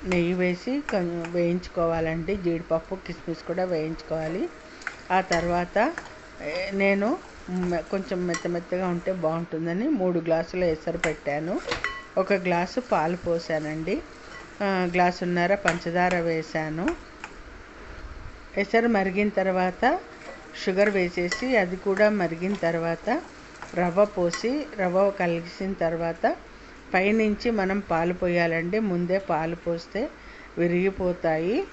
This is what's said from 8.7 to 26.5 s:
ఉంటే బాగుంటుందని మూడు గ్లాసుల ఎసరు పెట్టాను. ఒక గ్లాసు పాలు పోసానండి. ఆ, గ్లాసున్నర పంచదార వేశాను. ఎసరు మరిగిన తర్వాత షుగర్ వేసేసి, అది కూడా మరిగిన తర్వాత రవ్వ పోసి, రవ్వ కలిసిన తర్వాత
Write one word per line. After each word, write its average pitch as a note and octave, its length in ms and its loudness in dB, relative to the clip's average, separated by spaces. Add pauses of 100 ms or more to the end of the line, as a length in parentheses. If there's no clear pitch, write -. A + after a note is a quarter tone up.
ఉంటే F3 260 0
బాగుంటుందని E3+ 760 0
మూడు F#3 300 2
గ్లాసుల E3 440 0
ఎసరు E3 340 0
పెట్టాను. D#3 560 -2 (600)
ఒక F#3+ 180 2
గ్లాసు F3+ 460 0
పాలు F3+ 380 2
పోసానండి. D#3+ 760 -2 (640)
ఆ, G3+ 80 0 (180)
గ్లాసున్నర F3+ 680 4
పంచదార F3+ 640 2
వేశాను. D#3+ 680 -2 (1700)
ఎసరు A3+ 340 4
మరిగిన G3+ 420 4
తర్వాత F#3 540 2 (680)
షుగర్ G3+ 360 2
వేసేసి, F#3 680 0
అది F#3 180 2
కూడా G3 340 4
మరిగిన F#3 460 0
తర్వాత E3 520 0 (680)
రవ్వ F3+ 320 4
పోసి, F#3 460 0 (240)
రవ్వ F#3+ 360 4
కలిసిన F3 640 -2
తర్వాత E3 500 -2 (680)